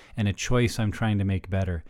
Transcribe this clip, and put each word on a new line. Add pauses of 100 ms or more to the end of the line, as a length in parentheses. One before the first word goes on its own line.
(160)
and
a
choice
I'm
trying
to
make
better.